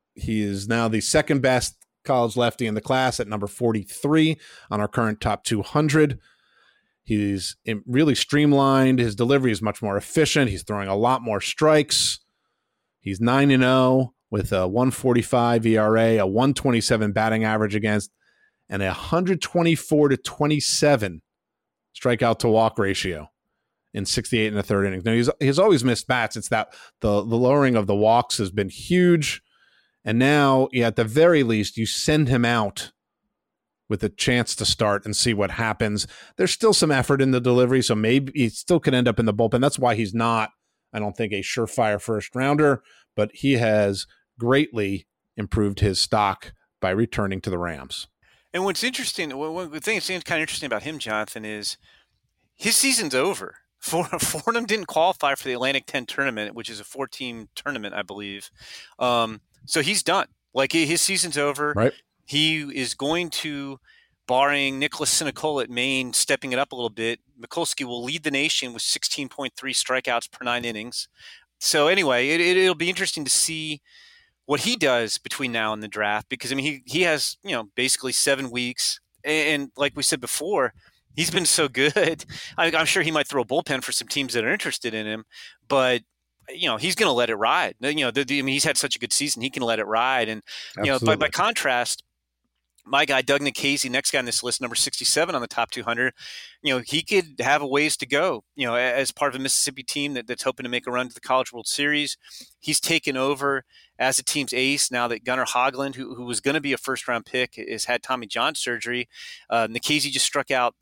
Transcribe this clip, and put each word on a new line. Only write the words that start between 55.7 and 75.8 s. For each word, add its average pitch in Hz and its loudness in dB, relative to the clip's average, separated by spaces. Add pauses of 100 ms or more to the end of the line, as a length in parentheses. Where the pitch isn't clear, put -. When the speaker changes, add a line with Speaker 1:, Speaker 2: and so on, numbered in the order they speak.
Speaker 2:
ten 127 -6
tournament, 107 -4
which 113 -12
is 107 -12
a 104 -14
four-team 123 -12
tournament, 110 -8
I 101 -4
believe. 101 -12 (480)
Um, 117 0 (260)
so - -2
he's 131 0
done. 175 0 (260)
Like, 131 0
hi-, 160 4
his 160 0
season's 180 -2
over. 147 -2
Speaker 1:
Right. 117 2 (340)
Speaker 2:
He 156 2
is 135 -6
going 160 -2
to, 139 -8 (480)
barring 135 2
Nicholas 147 -2 (100)
Sinicola 147 -2
at 120 -14
Maine 127 -2
stepping 135 -2
it 123 0
up 139 -2
a 139 -12
little 120 -4
bit, 113 -4 (220)
Mikulski 147 -6
will 120 -8
lead 151 -8
the 156 -4
nation 139 -2
with 117 -10
sixteen - -4
point 135 -10
three 131 -8
strikeouts 127 -2
per - -16
nine 120 -4
innings. 113 -8 (500)
So 151 2
anyway, 139 2
it, 165 2
it, 180 4
it'll 185 4
be 170 -4
interesting 180 -4
to 131 -4
see 156 -2 (640)
what 143 0
he 240 -2
does 123 0
between - -6
now 110 -2
and 107 -8